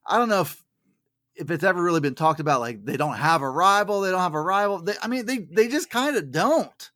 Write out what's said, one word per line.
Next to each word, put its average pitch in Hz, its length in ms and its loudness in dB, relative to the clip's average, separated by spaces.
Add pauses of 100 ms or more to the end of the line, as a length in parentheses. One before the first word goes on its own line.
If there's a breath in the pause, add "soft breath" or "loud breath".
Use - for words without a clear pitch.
I 202 120 2
don't 240 100 2
know 196 140 2
if, - 200 -8 (720)
if 151 160 -10
it's 160 140 -2
ever 180 180 2
really 170 180 2
been 143 140 -2
talked 156 260 2
about, 143 200 2
like, 117 240 -8
they 120 120 -4
don't 143 200 -2
have 151 260 2
a 135 80 -2
rival, 196 500 2
they 190 100 0
don't 185 100 0
have 180 140 0
a 151 60 -2
rival. 196 420 0
They, 196 200 -2
I 214 60 -6
mean, 247 180 -4
they, 254 120 -4
they 214 300 0
just 302 220 -4
kinda 254 320 0
don't. 170 720 -2